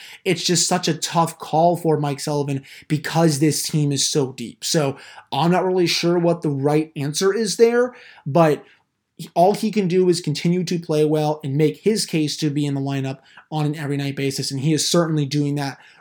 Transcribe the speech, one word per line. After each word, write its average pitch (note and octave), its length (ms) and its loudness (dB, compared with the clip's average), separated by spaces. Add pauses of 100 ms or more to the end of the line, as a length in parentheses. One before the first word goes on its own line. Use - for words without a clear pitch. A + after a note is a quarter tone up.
(260)
It's F3 180 0
just E3+ 240 0
such F3+ 220 0
a D#3 80 -2
tough E3 420 -2
call E3 380 2
for D#3+ 200 0
Mike C#3+ 220 -4
Sullivan C#3+ 460 -4 (240)
because D#3 500 2
this D3+ 240 2
team D3 300 0
is C3+ 120 -2
so C3 280 -2
deep. - 320 -12
So C#3 320 0 (340)
I'm D#3+ 200 2
not F3+ 120 2
really F#3 240 2
sure E3+ 320 0
what E3+ 220 0
the D#3+ 80 -2
right D3 480 0
answer D3+ 360 0
is G#3 220 -2
there, A#3+ 400 4 (300)
but D3+ 400 4 (500)
he, - 180 -16
all F3+ 200 4
he G3+ 180 -2
can G3 160 0
do F#3 220 2
is E3+ 100 2
continue F3 460 -2
to F3 120 -4
play D#3 280 0
well D3+ 360 0
and C#3 140 -6
make D3+ 220 2
his G#3 280 0
case D3+ 320 -2
to D3+ 120 0
be C#3+ 160 -2
in C#3+ 80 -2
the C#3 80 -2
lineup C3+ 380 -4 (300)
on D#3 160 -2
an D3 100 -2
every C#3+ 200 -6
night C#3 200 -4
basis, C#3 340 -4
and C#3 100 -6
he D#3 140 2
is C#3+ 160 0
certainly D#3+ 380 0
doing C#3+ 280 -2
that C#3 220 -6 (240)